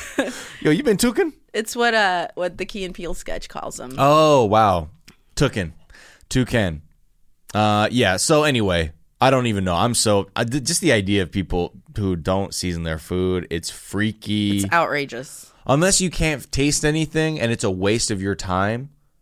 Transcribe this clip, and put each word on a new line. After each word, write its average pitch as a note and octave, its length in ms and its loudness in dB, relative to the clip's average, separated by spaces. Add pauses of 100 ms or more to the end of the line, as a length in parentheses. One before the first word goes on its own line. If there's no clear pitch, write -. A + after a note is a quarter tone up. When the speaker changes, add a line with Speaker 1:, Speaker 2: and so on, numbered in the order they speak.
(260)
Speaker 1:
<laughs> - 340 -12
Speaker 2:
Yo, D3+ 100 2
you F3 120 2
been A3+ 160 4
Toucan? C#4 340 0 (220)
Speaker 1:
It's A3 200 -6
what, A#3+ 200 2
uh, F3+ 400 0
what F3+ 240 -6
the F#3 80 -6
Key G3 180 -8
and F3+ 100 -8
Peele E3 200 -8
sketch - 340 -8
calls - 320 -10
him. B2+ 180 -12
Speaker 2:
Oh, D3 460 6
wow. G2 460 4 (460)
Toucan. G#2 360 0 (560)
Toucan. G#2 540 0 (720)
Uh, G#2+ 360 2
yeah, G2 280 2
so D3+ 260 4
anyway, F#2+ 480 0 (280)
I B2+ 100 6
don't B2+ 160 2
even G2+ 180 0
know. F2+ 100 0
I'm A2 200 2
so, G2+ 420 2
I, B2 80 0
th-, B2 180 -4
just D#3+ 180 -2
the D#3 120 2
idea G2+ 300 2
of E2 100 -6
people F2 400 -2 (240)
who G2 180 0
don't F#2 400 -2
season F2 300 -4
their D#2+ 140 -4
food, F#2 520 -2
it's E2 200 -6
freaky. G#2 880 -2
Speaker 1:
It's G2 140 -2
outrageous. C#3 800 -4 (140)
Speaker 2:
Unless E3+ 340 4
you F#3 100 0
can't D#3 420 -2
taste C#3+ 320 0
anything D#3 560 0
and A#2 100 0
it's A#2 140 -4
a G#2+ 60 2
waste G2 420 0
of F#2+ 100 -4
your G2 140 -2
time, G2+ 540 -2 (320)